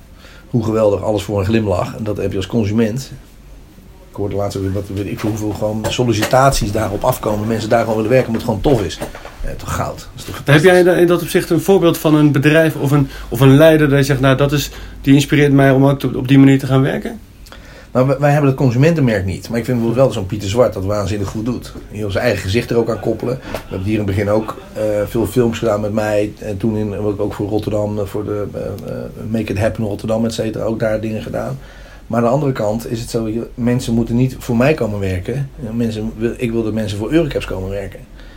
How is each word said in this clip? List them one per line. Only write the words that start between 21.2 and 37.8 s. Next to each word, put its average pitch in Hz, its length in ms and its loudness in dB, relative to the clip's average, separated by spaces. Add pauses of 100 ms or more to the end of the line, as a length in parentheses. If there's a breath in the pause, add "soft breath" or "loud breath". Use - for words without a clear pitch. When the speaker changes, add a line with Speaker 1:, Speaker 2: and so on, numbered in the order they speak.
Speaker 1:
goed 110 160 -6
doet. 120 280 -6 (180)
Die 104 100 -10
wil 104 100 -4
zijn 98 140 -2
eigen 101 180 0
gezicht 107 280 -2
er 117 60 0
ook 117 140 2
aan 110 100 -6
koppelen. 120 380 -4 (140 loud breath)
We - 60 -8 (100)
hebben 95 180 -8
hier 107 140 0
in 104 60 -4
het 95 100 -2
begin 101 120 0
ook, 110 280 0 (160)
eh, 107 100 -6 (240)
veel 113 200 -2
films 117 320 0
gedaan 107 220 0
met 104 120 -4
mij. 107 460 -2
En 104 180 -8
toen 107 200 -2
in, 104 220 -4
ook 104 360 -4
voor 104 140 -4
Rotterdam, 104 500 -2
eh, 104 60 -4
voor 104 200 -6
de, 104 300 -4
eh, 107 60 -8 (320)
eh, 120 40 -8 (340)
Make 107 220 -2
It 98 60 -4
Happen 110 260 -2
Rotterdam, 110 400 -2
et 113 100 -2
cetera. 110 300 -4
Ook 110 160 -4
daar 110 200 0
dingen 107 220 -6
gedaan. 120 360 -8 (480 loud breath)
Maar 113 120 -2
aan 117 80 2
de 117 60 2
andere 143 200 0
kant 110 380 -4
is 117 100 -4
het 123 100 -10
zo, 113 180 -2
je, 113 260 -4
mensen 123 400 0
moeten 117 220 0
niet 131 220 2
voor 120 180 -2
mij 139 180 4
komen 107 260 -2
werken. 98 500 -4 (120)
Ja, 110 100 -8
mensen 110 440 -4
wil, 113 200 -2
ik 117 140 -4
wil 113 120 0
dat 107 100 -4
mensen 104 260 -4
voor 107 140 -4
Eurocaps 151 320 0
komen 95 260 -6
werken. 98 300 -8 (360 loud breath)